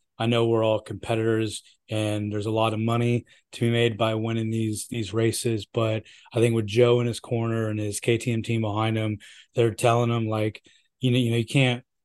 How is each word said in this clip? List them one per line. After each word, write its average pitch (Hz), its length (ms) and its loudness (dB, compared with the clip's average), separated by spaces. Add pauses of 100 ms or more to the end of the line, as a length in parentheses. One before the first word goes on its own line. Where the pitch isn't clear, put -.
(180)
I 113 100 -2
know 117 180 2
we're 110 180 2
all 110 160 2
competitors 110 840 -2 (260)
and 104 420 -2
there's 104 140 -4
a 110 60 -4
lot 110 220 2
of 107 60 -4
money 117 460 0 (280)
to - 80 -6
be 117 100 2
made 117 260 2
by 113 180 0
winning 113 360 -2
these, 110 360 -4
these 110 260 -6
races, 113 520 0
but 110 380 -2 (300)
I 117 60 0
think 113 160 4
with 110 120 0
Joe 120 340 4
in 120 60 0
his 113 120 -4
corner 113 480 -2
and 107 120 -4
his 104 200 -4
K 117 180 2
T 120 140 -4
M 113 120 -2
team 117 180 -2
behind 110 340 0
him, 107 220 -2 (380)
they're 117 180 2
telling 117 380 2
him, 117 160 0
like, 107 340 -2 (400)
you 127 100 2
know, 120 60 2
you 120 140 2
know, 117 60 0
you 113 80 0
can't 127 380 0 (220)